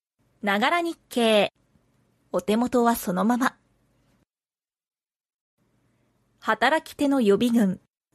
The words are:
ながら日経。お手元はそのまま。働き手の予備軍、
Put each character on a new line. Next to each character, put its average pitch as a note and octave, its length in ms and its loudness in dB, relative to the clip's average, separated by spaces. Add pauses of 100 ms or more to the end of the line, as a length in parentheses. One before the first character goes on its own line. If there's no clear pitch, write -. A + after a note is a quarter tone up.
(400)
な G3+ 180 -2
が B3+ 120 0
ら F4 100 0
日 E4+ 180 -6 (120)
経。 A3 420 2 (800)
お F3+ 80 -4
手 G#3 160 -2
元 A#3+ 280 0
は A#3 120 2
そ - 160 -6
の F#3+ 140 -2
ま A#3+ 100 0
ま。 B3 220 -4 (2750)
働 D4+ 440 0
き - 120 -20
手 C#4+ 120 -2
の C#4 140 0
予 G3+ 160 4
備 A#3+ 140 0
軍、 G#3 300 0 (340)